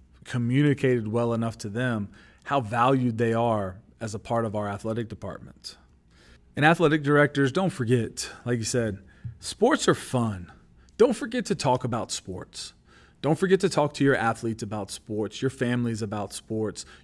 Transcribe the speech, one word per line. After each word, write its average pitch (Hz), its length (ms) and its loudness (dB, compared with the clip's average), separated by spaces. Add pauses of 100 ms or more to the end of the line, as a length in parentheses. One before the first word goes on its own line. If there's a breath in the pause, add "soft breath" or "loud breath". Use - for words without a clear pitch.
(240)
communicated 127 840 2
well 117 240 0
enough 113 260 -2
to 110 100 -10
them 110 420 -4 (340 loud breath)
how 139 160 0
valued 120 580 2
they 113 140 2
are 107 440 0 (240)
as 107 140 -8
a 107 40 -8
part 117 260 -2
of 104 120 -4
our 104 120 -2
athletic 110 400 -4
department. - 680 -14 (800 soft breath)
And 139 80 2
athletic 160 380 4
directors, 143 500 4
don't 185 180 0
forget, 117 580 -2 (160)
like 123 140 -2
you 110 60 -4
said, 110 340 -2 (400 loud breath)
sports - 480 0
are 160 80 4
fun. 110 560 -4 (460 soft breath)
Don't 233 180 6
forget 220 320 -4
to 196 80 0
talk 127 300 0
about 113 260 -4
sports. - 640 -12 (480 soft breath)
Don't 156 180 2
forget 185 220 4
to 196 80 2
talk 147 260 0
to 143 100 0
your 139 120 6
athletes 113 460 -2
about 104 280 -8
sports, 107 520 -6
your 131 80 0
families 120 520 -2
about 104 300 -6
sports, 110 520 -6 (200 loud breath)